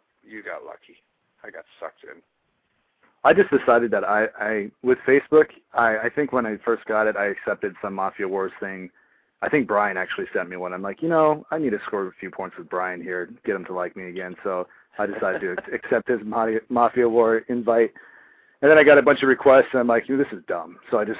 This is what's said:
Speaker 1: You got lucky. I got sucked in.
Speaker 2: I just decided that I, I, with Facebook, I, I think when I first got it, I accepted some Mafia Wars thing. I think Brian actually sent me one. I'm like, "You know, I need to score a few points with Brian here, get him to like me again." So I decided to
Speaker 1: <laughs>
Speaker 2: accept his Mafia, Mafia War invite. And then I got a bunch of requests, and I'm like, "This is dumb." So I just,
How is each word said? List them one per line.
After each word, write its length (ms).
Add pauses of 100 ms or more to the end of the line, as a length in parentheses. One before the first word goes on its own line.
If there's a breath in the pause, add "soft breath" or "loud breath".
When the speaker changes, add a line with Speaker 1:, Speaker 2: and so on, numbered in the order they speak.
(280)
Speaker 1:
You 160
got 220
lucky. 320 (460)
I 60
got 140 (160)
sucked 240
in. 180 (1040)
Speaker 2:
I 100
just 160
decided 420
that 120
I, 240 (120)
I, 320 (120)
with 140 (100)
Facebook, 380 (280)
I, 240
I 120
think 240
when 120
I 180
first 220
got 220
it, 80
I 120
accepted 540
some 140
Mafia 320
Wars 320
thing. 300 (520)
I 80
think 180
Brian 300
actually 360
sent 160
me 80
one. 160
I'm 80
like, 200
"You 80
know, 420
I 60
need 140
to 140
score 220
a 120
few 120
points 260
with 120
Brian 320
here, 280 (160)
get 100
him 100
to 80
like 220
me 140
again." 340
So 240 (320 soft breath)
I 80
decided 340
to 220
Speaker 1:
<laughs> 100
Speaker 2:
accept 340
his 160
Mafia, 360 (100)
Mafia 400
War 300 (100)
invite. 440 (680 soft breath)
And 100
then 60
I 60
got 140
a 60
bunch 180
of 80
requests, 440
and 80
I'm 60
like, 200
"This 240
is 160
dumb." 300 (120)
So 100
I 60
just, 140